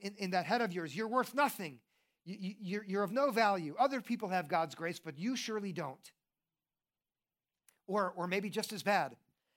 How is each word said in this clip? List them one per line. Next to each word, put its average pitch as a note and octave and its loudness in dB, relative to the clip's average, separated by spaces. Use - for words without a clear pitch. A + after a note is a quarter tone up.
in, G3+ -6
in G3 -4
that F3+ 2
head A#3+ 2
of G3 0
yours, D#3 -4
"You're G#3+ -4
worth A#3+ 0
nothing. G3+ 0
You, F3+ -10
you, G3 -6
you're, G#3 -4
you're G3 0
of G3 0
no C#4 4
value. G3 4
Other C4+ 4
people G#3+ -2
have F3+ 0
God's E3 2
grace, E3 -4
but D3+ -12
you A#3 -2
surely G#3 -4
don't." D3 -8
Or, F#3+ 2
or F3 -2
maybe G3 0
just F3 -4
as E3+ -8
bad, F3 2